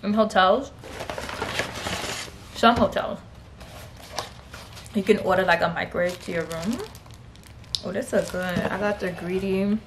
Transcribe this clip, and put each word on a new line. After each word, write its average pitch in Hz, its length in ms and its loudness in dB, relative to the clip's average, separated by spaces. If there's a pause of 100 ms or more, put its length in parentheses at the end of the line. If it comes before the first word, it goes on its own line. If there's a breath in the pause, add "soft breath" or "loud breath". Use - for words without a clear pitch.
in 208 100 2
hotels, 202 560 6 (1800)
some 233 220 6
hotels, - 420 0 (1800)
you 202 80 2
can 214 160 6
order, 185 260 4
like, 170 160 6
a 170 100 2
microwave 175 540 -2
to 196 60 -8
your 170 140 -2
room? 165 340 -2 (1040)
Oh, 180 60 -4
this 202 220 -4
is 185 180 2
good. 180 260 -2 (140)
I 190 80 -2
got 208 220 0
the 185 100 -2
Greedy 190 680 0 (100)